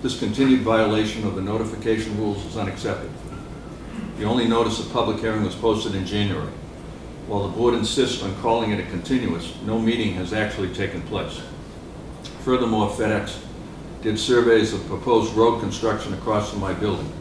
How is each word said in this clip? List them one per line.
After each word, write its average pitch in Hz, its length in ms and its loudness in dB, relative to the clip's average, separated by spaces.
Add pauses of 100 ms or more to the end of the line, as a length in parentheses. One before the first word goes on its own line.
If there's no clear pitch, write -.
This 127 160 -2
continued 123 420 4
violation 110 640 4
of 92 80 0
the 92 80 -4
notification 110 760 0
rules 101 260 -2
is - 120 -8
unacceptable. 101 580 -4 (1000)
The 107 80 -2
only 117 240 2
notice 113 320 2
of - 100 -6
public 117 300 0
hearing 110 240 0
was 90 100 -4
posted 107 400 2
in 95 100 -2
January. 92 460 -2 (760)
While 101 200 -2
the 87 80 -6
board 117 180 4
insists 120 480 2
on 98 200 -4
calling 113 300 2
it 98 100 0
a - 20 -4
continuance, 92 720 -2 (120)
no 110 140 0
meeting 113 360 2
has 92 180 -4
actually 104 400 -2
taken 90 300 -4
place. 82 360 -6 (1040)
Furthermore, 113 460 4
FedEx 107 500 -2 (640)
did 110 180 0
surveys 117 540 6
of 98 140 -4
proposed 110 480 2
road 113 260 6
construction 104 540 -2
across 104 340 0
from 104 100 -4
my 95 140 -2
building. 90 360 -2 (120)